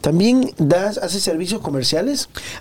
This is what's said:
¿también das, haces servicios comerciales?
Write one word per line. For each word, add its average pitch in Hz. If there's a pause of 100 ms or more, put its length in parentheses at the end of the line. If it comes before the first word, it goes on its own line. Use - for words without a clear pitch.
¿también 226
das, 185
haces 190
servicios 180
comerciales? 160 (320)